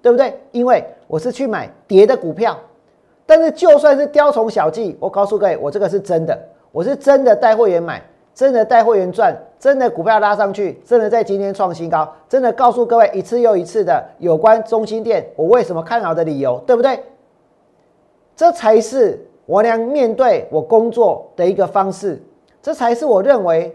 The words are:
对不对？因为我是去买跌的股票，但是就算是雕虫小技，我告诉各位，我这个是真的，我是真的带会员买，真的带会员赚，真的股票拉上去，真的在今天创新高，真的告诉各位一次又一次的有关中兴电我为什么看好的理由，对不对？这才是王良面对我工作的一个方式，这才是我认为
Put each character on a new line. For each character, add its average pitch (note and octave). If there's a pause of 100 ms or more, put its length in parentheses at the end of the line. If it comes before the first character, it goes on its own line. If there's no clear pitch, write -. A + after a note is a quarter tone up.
对 A#3+
不 A#3+
对？ B3+ (100)
因 A#3+
为 B3 (240)
我 D#3+
是 A#3+
去 C4+
买 F3 (160)
跌 G3
的 C4
股 D#3+
票， G3 (680)
但 D#4
是 D#4+
就 D#4
算 C#4+
是 C#4+
雕 D4
虫 A3+
小 D#3+
技， F#3+
我 F#3+
告 G3+
诉 G#3
各 G3+
位， E3+
我 C#3+
这 E3+
个 G3
是 F#3
真 E3
的， D#3+ (340)
我 D#3+
是 C4+
真 C#4
的 A#3
带 A3
会 G#3+
员 E3+
买， C#3+ (320)
真 C4+
的 A3
带 A3+
会 A3
员 F3+
赚， F3+ (220)
真 C4+
的 B3
股 G3
票 A3
拉 G#3
上 G3+
去， F#3+
真 A#3+
的 G#3+
在 A3+
今 G3
天 G3
创 F#3
新 E3
高， D#3 (180)
真 C4
的 A#3
告 A#3+
诉 A#3+
各 A#3
位 A3
一 G3
次 A#3
又 A3
一 F3+
次 F#3+
的 D#3+ (160)
有 E3
关 A3
中 A3
兴 A3
电 G#3+ (100)
我 D#3+
为 A#3
什 F3+
么 E3
看 A3+
好 E3
的 E3
理 D3+
由， B2+
对 B3
不 A#3
对？ C4 (1300)
这 E4
才 A3
是 A3 (200)
王 G3
良 A3+
面 A#3+
对 A3
我 D3+
工 A3+
作 G#3+
的 F3
一 F#3
个 F#3+
方 G3
式， F3 (400)
这 D4+
才 A#3+
是 A#3+
我 A3
认 A#3+
为 E3+